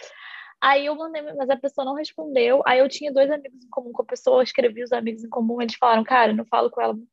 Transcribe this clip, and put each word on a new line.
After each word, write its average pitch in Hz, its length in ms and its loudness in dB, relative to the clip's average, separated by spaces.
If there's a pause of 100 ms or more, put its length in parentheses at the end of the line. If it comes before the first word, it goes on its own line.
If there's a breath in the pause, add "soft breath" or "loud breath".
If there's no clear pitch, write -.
(600 loud breath)
Aí 277 260 4
eu 302 80 -2
mandei, 320 280 -8
mas 277 280 -6
a 269 60 2
pessoa 269 280 -4
não 269 100 -4
respondeu. 285 720 0
Aí 254 120 4
eu 269 100 6
tinha 294 240 -8
dois 277 180 4
amigos 269 340 -6
em - 60 -20
comum 247 220 -8
com 240 100 -6
a - 40 -6
pessoa, 254 320 2
eu 254 40 6
escrevi 240 420 0
os 233 80 -4
amigos 226 320 -4
em 233 60 -14
comum, 240 320 -2
eles 233 140 -6
falaram, 226 280 4
"Cara, 233 280 4
eu 214 40 0
não 226 80 -4
falo 233 260 0
com 240 100 -6
ela 226 120 0
há 214 40 -6
muito 233 160 -16